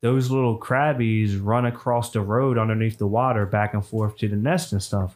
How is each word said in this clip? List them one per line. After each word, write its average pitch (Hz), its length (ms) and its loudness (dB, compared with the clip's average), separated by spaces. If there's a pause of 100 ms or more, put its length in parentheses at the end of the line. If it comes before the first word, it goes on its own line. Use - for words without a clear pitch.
those 127 300 2
little 127 280 2
crabbies 113 840 0
run 113 260 2
across 120 420 -2
the 113 100 -2
road 117 380 0
underneath 110 400 0
the 104 100 -2
water 113 380 0
back 104 300 0
and 101 100 -2
forth 107 320 -4
to 113 100 -2
the 104 80 -2
nest 156 380 0
and 95 80 0
stuff, 95 340 -4